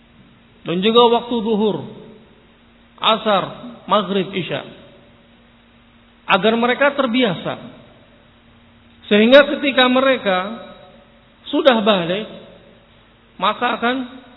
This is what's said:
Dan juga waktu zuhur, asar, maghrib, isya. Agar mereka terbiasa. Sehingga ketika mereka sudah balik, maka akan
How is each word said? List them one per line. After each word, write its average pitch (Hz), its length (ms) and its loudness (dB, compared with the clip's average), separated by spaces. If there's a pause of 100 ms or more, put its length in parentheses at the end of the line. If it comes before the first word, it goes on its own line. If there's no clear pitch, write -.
(680)
Dan 175 160 -4
juga 220 160 2 (160)
waktu 233 160 -4
zuhur, 208 560 -2 (1120)
asar, 202 460 0 (420)
maghrib, 190 480 -2
isya. 156 320 -6 (1600)
Agar 202 320 2
mereka 247 400 0
terbiasa. 233 560 -2 (1500)
Sehingga 240 400 6 (100)
ketika 254 300 2
mereka 254 520 2 (1160)
sudah 285 320 4
balik, 190 400 -2 (1120)
maka 214 400 -2
akan 240 180 -2 (400)